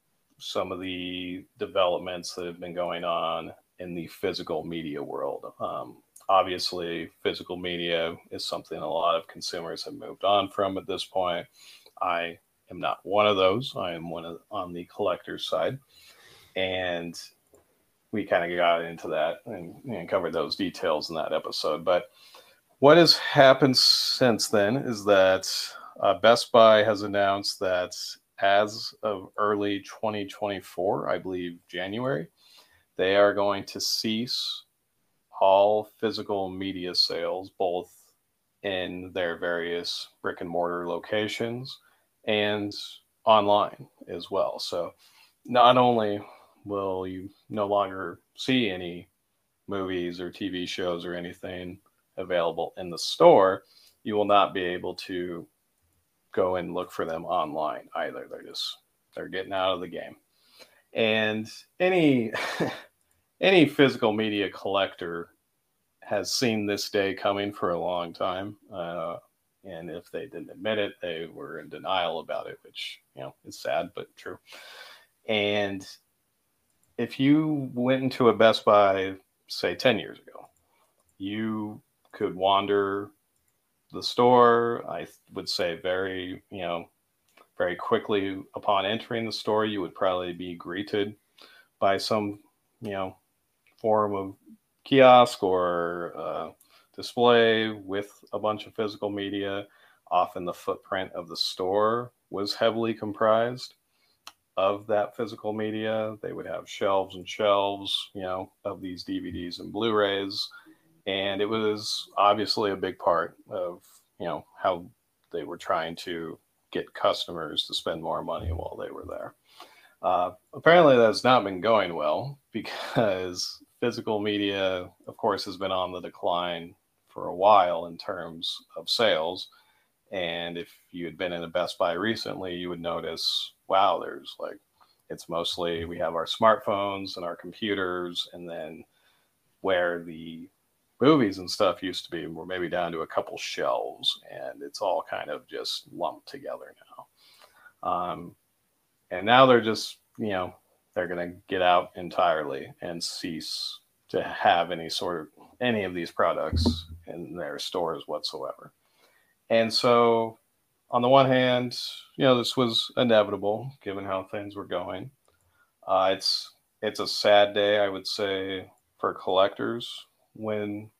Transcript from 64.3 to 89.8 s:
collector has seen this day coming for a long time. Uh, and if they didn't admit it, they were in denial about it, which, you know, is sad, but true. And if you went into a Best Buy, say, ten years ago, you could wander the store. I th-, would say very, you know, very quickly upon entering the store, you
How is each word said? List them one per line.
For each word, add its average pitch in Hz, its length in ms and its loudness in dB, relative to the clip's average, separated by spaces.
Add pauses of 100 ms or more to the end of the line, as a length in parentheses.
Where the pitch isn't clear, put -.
collector 92 800 -4 (720)
has 98 300 -4
seen 110 360 0
this 101 220 -4
day 98 260 0
coming 101 360 -2
for 101 200 -4
a 85 80 -2
long 85 340 -4
time. 98 440 -6 (140)
Uh, 85 460 -8 (460)
and 87 260 -12
if 85 220 -14
they 82 160 -10
didn't 82 240 -14
admit 107 260 -4
it, 101 240 -2
they 82 320 -8
were 78 280 -14
in 76 80 -18
denial 82 500 -2
about 76 280 -8
it, - 160 -14
which, - 360 -14 (160)
you 67 80 -12
know, 65 100 -12 (120)
is - 140 -18
sad, 82 360 -4
but - 200 -14
true. - 220 -14 (920)
And 104 600 0 (1120)
if 120 200 -6
you 143 540 2
went 127 300 0
into 127 260 4
a 107 60 8
Best 110 300 6
Buy, 98 500 6 (320)
say, 90 260 -2
ten 120 240 2
years - 220 -10
ago, - 300 -20 (680)
you 107 640 -6 (300)
could 92 240 -2
wander 98 760 2 (800)
the 90 120 -8
store. 120 840 6
I 80 120 -8
th-, 78 100 -12 (240)
would 92 160 -8
say 85 320 -2
very, 92 680 -4
you 101 100 -10
know, 85 280 -6 (680)
very 180 180 -2
quickly 98 640 -2 (120)
upon 98 320 0
entering 113 400 -4
the 110 60 -8
store, 107 340 0
you 104 160 -4